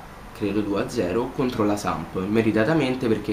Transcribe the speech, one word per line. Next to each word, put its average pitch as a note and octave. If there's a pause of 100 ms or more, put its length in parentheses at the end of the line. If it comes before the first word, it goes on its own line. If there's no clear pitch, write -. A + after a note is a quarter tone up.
(380)
credo G#2
due G2
a -
zero, A2+
contro A#2+
la G#2
Samp, E2
meritatamente, A#2
perché G#2+